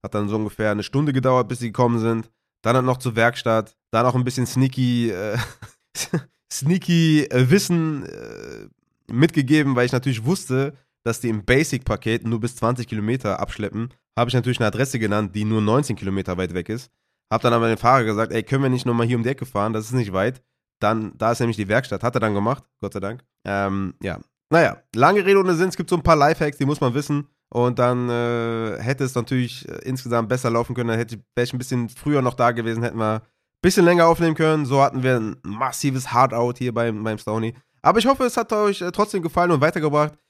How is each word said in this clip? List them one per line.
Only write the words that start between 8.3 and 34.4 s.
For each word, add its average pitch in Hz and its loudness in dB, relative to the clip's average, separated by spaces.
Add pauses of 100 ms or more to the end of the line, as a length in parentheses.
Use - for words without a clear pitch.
mitgegeben, 139 4
weil 123 4
ich 120 -2
natürlich 123 -2
wusste, 139 -2 (280)
dass 117 -4
die 117 -2
im 104 -4
Basic-Paket 123 0
nur 113 -2
bis 117 -6
zwanzig 120 -2
Kilometer 107 -4
abschleppen. 107 -6 (280)
Habe 120 0
ich 127 -4
natürlich 123 0
eine 113 2
Adresse 117 -2
genannt, 104 -2
die 107 -2
nur 110 0
neunzehn 113 0
Kilometer 95 -4
weit 90 -4
weg 90 -6
ist. 117 -10 (420)
Hab 113 0
dann 117 4
aber 117 2
dem 110 0
Fahrer 120 4
gesagt, 110 -2
„Ey, 110 -2
können 135 -2
wir 135 2
nicht 127 -2
nochmal 117 2
hier 123 0
um 117 0
die 120 0
Ecke 139 -6
fahren? 104 -2
Das 110 -4
ist 117 -8
nicht 113 0
weit.“ 107 0 (380)
Dann, 110 0
da 113 0
ist 120 -2
nämlich 117 0
die 101 -4
Werkstatt. 113 -2
Hat 120 -2
er 120 0
dann 107 0
gemacht, 107 -2 (160)
Gott 98 -8
sei 98 -8
Dank. 107 -8 (240)
Ähm, 98 -2
ja. 95 -6 (320)
Naja, 156 2 (120)
lange 170 4
Rede 196 4
ohne 180 2
Sinn. 180 0
Es - -6
gibt 170 -6
so 180 2
ein 160 -2
paar 165 6
Lifehacks, 147 2
die 135 0
muss 143 0
man 127 2
wissen. 143 -4 (240)
Und 123 0
dann, 123 0
äh, 117 -4
hätte 135 -2
es 131 -6
natürlich, 123 -4
äh, - -12
insgesamt 120 -2
besser 123 0
laufen 117 -2
können. 120 -4
Dann 113 0
hätte 117 -6
ich, 95 -18 (140)
wär 120 0
ich - -6
ein 127 -6
bisschen 120 -4
früher 147 -2
noch 123 0
da 120 2
gewesen, 113 -4
hätten 113 -4
wir 110 0
ein 110 -4 (400)
bisschen 180 4
länger 170 8
aufnehmen 165 2
können. 156 2